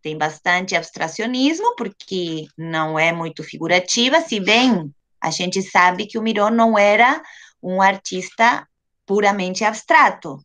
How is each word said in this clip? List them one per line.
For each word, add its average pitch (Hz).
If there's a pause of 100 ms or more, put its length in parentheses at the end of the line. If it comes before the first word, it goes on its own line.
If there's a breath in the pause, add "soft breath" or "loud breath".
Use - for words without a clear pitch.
Tem 156
bastante 180
abstracionismo, 254
porque 175 (120)
não 160
é 165
muito 165
figurativa, 185
se 233
bem 202 (260)
a 160
gente 185
sabe 180
que 214
o 214
Miró 214
não 226
era 226 (400 loud breath)
um 185
artista 196 (380)
puramente 196
abstrato. 214